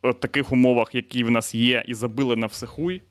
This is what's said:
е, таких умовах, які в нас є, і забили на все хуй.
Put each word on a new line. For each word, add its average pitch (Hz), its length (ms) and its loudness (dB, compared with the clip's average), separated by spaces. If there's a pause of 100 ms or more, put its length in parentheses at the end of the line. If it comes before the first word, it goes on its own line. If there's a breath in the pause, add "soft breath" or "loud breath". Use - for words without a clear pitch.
е, 127 80 2
таких 135 400 -2
умовах, 127 420 4
які 123 300 -4
в 113 60 0
нас 117 240 0
є, 120 320 2
і 120 80 -6
забили 120 420 -2
на 113 100 -2
все - 200 -10
хуй. 180 440 -6